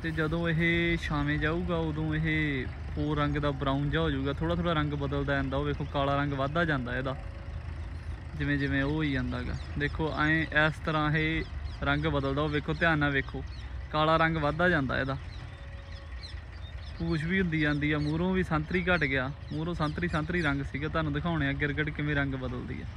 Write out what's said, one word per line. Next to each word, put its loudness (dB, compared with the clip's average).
ਤੇ -2
ਜਦੋਂ 0
ਇਹ 4
ਛਾਵੇਂ 0
ਜਾਊਗਾ 0
ਉਦੋਂ 0
ਇਹ 0
ਹੋਰ 0
ਰੰਗ 2
ਦਾ 2
brown 0
ਜਿਹਾ 2
ਹੋ 2
ਜਾਊਗਾ, 0
ਥੋੜ੍ਹਾ 0
ਥੋੜ੍ਹਾ 0
ਰੰਗ 0
ਬਦਲਦਾ 0
ਜਾਂਦਾ। 0
ਉਹ 0
ਵੇਖੋ -2
ਕਾਲਾ 2
ਰੰਗ 2
ਵੱਧਦਾ 2
ਜਾਂਦਾ 0
ਇਹਦਾ -2
ਜਿਵੇਂ 0
ਜਿਵੇਂ 2
ਉਹ 2
ਹੋਈ 0
ਜਾਂਦਾ 0
ਹੈਗਾ। -4
ਦੇਖੋ 0
ਐਂ 4
ਇਸ 2
ਤਰ੍ਹਾਂ 2
ਇਹ 0
ਰੰਗ 2
ਬਦਲਦਾ, 2
ਉਹ 2
ਵੇਖੋ -2
ਧਿਆਨ 4
ਨਾਲ 4
ਵੇਖੋ -2
ਕਾਲਾ 6
ਰੰਗ 4
ਵੱਧਦਾ 4
ਜਾਂਦਾ 2
ਇਹਦਾ। -2
ਪੂਛ 0
ਵੀ 2
ਹੁੰਦੀ 2
ਜਾਂਦੀ 2
ਆ, 2
ਮੂਹਰੋਂ 0
ਵੀ 2
ਸੰਤਰੀ 0
ਘਟ 4
ਗਿਆ, 2
ਮੂਹਰੋਂ -2
ਸੰਤਰੀ 0
ਸੰਤਰੀ 0
ਰੰਗ 0
ਸੀਗਾ। -4
ਤੁਹਾਨੂੰ 0
ਦਿਖਾਉਣੇ 0
ਆ 2
ਗਿਰਗਟ 0
ਕਿਵੇਂ -2
ਰੰਗ 2
ਬਦਲਦੀ -4
ਆ। -8